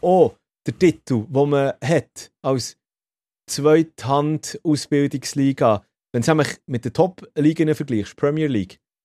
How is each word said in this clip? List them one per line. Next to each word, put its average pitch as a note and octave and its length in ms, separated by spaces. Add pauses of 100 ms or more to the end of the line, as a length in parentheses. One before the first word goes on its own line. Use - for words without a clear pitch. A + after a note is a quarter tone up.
auch F3 360 (300)
der B2 120
Titel, C3+ 500
den C#3 220
man C#3 220 (100)
hat - 480 (120)
als C3 360 (720)
Zweithand-Ausbildungsliga. C#3+ 2250 (300)
Wenn A#2+ 80
du A2+ 40
es - 40
nämlich D#3 200 (180)
mit A#2+ 180
den B2 80
Top-Ligen D#3 840
vergleichst, B2 420
Premier D3+ 320
League, G2+ 300 (260)